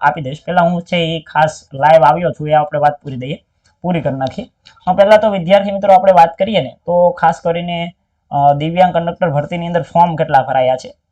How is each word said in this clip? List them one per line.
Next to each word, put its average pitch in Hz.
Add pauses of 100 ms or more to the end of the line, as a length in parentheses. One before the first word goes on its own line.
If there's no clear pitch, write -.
આપી 147
દઈશ. 135
પહેલા 175
હું 175
છે 175
એ 165
ખાસ 156
લાઈવ 151
આવ્યો 160
છું 151
એ 151
આપણે 151
વાત 147
પૂરી 135
દઈએ, 131 (380)
પૂરી 175
કરી 131
નાખીએ. 135 (380)
અ, 180
પહેલા 202
તો 214
વિદ્યાર્થી 196
મિત્રો 196
આપણે 190
વાત 170
કરીએ 196
ને 123
તો 175
ખાસ 170
કરીને, 175 (360)
અ, 143
દિવ્યાંગ 165
કંડક્ટર 170
ભરતીની 170
અંદર 175
ફોર્મ 170
કેટલા 151
ભરાયા 131
છે, - (180)